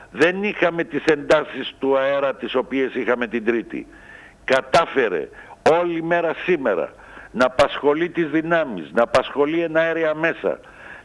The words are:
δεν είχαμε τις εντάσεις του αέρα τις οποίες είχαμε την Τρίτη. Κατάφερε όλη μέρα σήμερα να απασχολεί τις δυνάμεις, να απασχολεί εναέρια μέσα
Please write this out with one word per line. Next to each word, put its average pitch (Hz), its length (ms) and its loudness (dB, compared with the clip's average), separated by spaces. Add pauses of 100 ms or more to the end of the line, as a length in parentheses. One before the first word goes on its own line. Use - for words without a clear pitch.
(120)
δεν 180 320 2
είχαμε 170 400 -2
τις 147 220 -6
εντάσεις 143 720 0
του 135 180 2
αέρα 135 380 0
τις 117 200 -8
οποίες 131 380 0
είχαμε 120 340 -2
την 107 180 -4
Τρίτη. 107 420 -4 (560)
Κατάφερε 127 840 0 (420)
όλη 170 320 0
μέρα 170 300 0 (100)
σήμερα 120 500 0 (380)
να 123 140 2
απασχολεί 147 640 2
τις 165 200 -2
δυνάμεις, 147 600 -2
να 110 120 2
απασχολεί 143 580 0
εναέρια 160 540 0
μέσα 156 440 -2 (460)